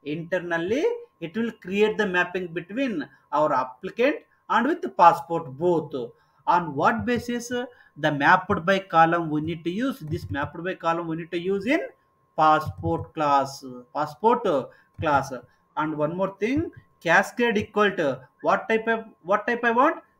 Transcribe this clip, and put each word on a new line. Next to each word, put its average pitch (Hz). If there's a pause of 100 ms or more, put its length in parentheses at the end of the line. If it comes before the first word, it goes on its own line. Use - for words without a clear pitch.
Internally, 170 (360)
it 165
will 226 (100)
create 208
the 208
mapping 180
between 180 (240)
our 147
applicant - (340)
and 220
with 330
the -
passport 165
both. 156 (520)
On 160
what 202
basis? 240 (460)
The 151
mapped 165
by 196
column 165
we 151
need 165
to 170
use. 240
This 156
mapped 147
by 180
column 165
we 160
need 170
to 175
use 196
in 302 (560)
passport 156
class. 139 (300)
Passport 151 (560)
class. 139 (440)
And 151
one 151
more 190
thing, 269 (300)
cascade 202
equal 208
to 147 (220)
what 170
type 220
of, 226 (180)
what 202
type 240
I 240
want? 262 (160)